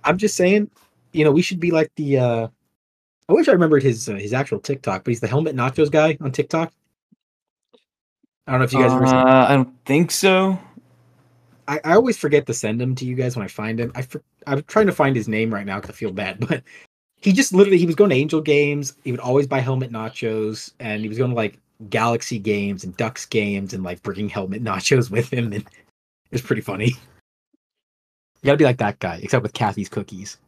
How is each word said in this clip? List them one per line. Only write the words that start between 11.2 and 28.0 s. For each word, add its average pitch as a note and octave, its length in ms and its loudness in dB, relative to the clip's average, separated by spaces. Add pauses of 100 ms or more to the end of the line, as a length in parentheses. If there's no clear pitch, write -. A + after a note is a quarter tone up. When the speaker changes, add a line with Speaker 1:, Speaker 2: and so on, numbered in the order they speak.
Speaker 1:
I, - 160 -4
I D#3+ 120 2
always A#3+ 220 4
forget C#3+ 300 2
to A#2 60 -4
send A2 260 -4
them B2+ 160 -2
to B2+ 100 -8
you B2+ 100 -6
guys B2+ 200 -4
when G#2+ 80 -6
I F#2 60 -10
find A2 300 -6
them. A#2+ 160 -4
I B2+ 80 -8
for-, - 200 -12 (240)
I'm C#3+ 160 -2
trying G#3+ 240 2
to F3+ 40 2
find C#3 240 0
his A2 120 -4
name A2+ 260 -2
right G2+ 120 -8
now G2 140 -6
'cause - 100 -14
I - 40 -16
feel G#2 180 -8
bad, F#2+ 280 -8
<laughs> B2 80 -4
but D3 160 -4 (580)
he G3+ 120 2
just F3+ 200 0
literally, F#3+ 240 6
he E3+ 80 4
was E3 100 -2
going G3+ 160 6
to C3 40 2
Angel D3+ 260 0
games. C#3+ 520 0 (100)
He C3 80 -8
would A#2+ 100 -6
always C3+ 260 2
buy C3+ 120 -2
helmet C3 320 -4
nachos, A2 880 -6
and G#2+ 220 -8
he A2 80 -6
was A2 80 -8
going B2 140 0
to, A#2 40 -2
like, A2 220 -4 (320)
Galaxy A#2 500 -2
games G2+ 440 -4
and F#2 140 -12
Ducks - 280 -6
games G2+ 480 -4
and, F#2+ 100 -8
like, F2+ 200 -10
bringing G2+ 260 -8
helmet G2 340 -8
nachos A2 460 0
with A#2 240 -4
him. A#2 180 -4
And G2+ 140 -8 (680)
it's B2 140 -6
pretty A2 160 -2
funny. G#2 280 -2
You - 1600 -16